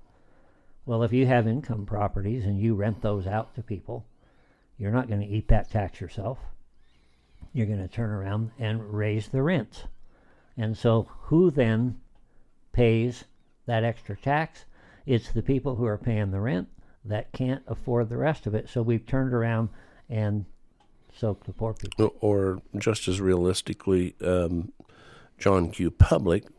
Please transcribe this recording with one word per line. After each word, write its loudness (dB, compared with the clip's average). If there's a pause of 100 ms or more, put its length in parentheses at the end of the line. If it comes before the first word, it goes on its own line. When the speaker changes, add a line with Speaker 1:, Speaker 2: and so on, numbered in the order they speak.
(840)
Speaker 1:
Well, 0
if 2
you 4
have 4
income -2
properties -2
and 0
you 2
rent -2
those -2
out -4
to -8
people, -10 (720)
you're -4
not 0
gonna -2
eat -2
that 6
tax -4
yourself. -8 (1160)
You're 0
gonna -4
turn -4
around -4
and -4
raise -2
the 0
rents. -2 (720)
And -2
so 4 (160)
who 4
then 2 (720)
pays 4 (400)
that 0
extra -4
tax? -2 (400)
It's 0
the 0
people 0
who -2
are 0
paying 0
the -2
rent -2 (360)
that -6
can't -4
afford -2
the -6
rest -2
of -2
it. -6
So -2
we've 0
turned 0
around 0 (400)
and -2 (680)
soaked -4
the -8
poor -4
people. 0
Speaker 2:
Or 2 (160)
just -2
as 0
realistically, 0
um, 0 (640)
John 4
Q -2
Public, 4 (140)